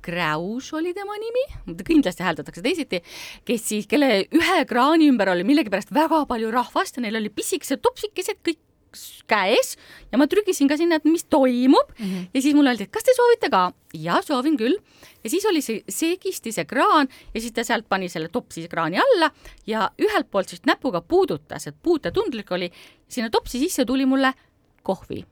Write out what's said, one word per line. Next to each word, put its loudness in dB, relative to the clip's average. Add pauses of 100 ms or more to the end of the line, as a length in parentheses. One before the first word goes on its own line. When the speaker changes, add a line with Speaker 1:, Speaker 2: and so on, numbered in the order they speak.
Speaker 1:
Kraus -4
oli -4
tema -10
nimi, -2 (400)
kindlasti 2
hääldatakse -4
teisiti, -2 (460)
kes -2
siis, -4
kelle 4 (200)
ühe 2 (100)
kraani 4
ümber 4
oli 0
millegipärast 0
väga 2 (100)
palju -4
rahvast -2
ja -6
neil -4
oli -4
pisikesed -4
topsikesed -4
kõik -4 (340)
s-, -20
käes 0 (380)
ja 2
ma 4
trügisin 2
ka 2
sinna, 2
et 2
mis 0
toimub. 4
Speaker 2:
Mhm. -6
Speaker 1:
Ja 2
siis 4
mulle 6
öeldi, -8
et -20
kas -4
te 4
soovite 4
ka? 4 (320)
Ja 0
soovin 0
küll. 2 (480)
Ja -4
siis 0
oli 0
see -6
seegistise -4
kraan 2 (240)
ja -6
siis -8
ta -4
sealt -4
pani -2
selle -8
topsi -10
kraani -2
alla 4 (340)
ja -2
ühelt -2
poolt -4
siis -20
näpuga -2
puudutas, -2
et -14
puutetundlik -2
oli. -4 (400)
Sinna -6
topsi -2
sisse 0
tuli 0
mulle 2 (500)
kohvi. -6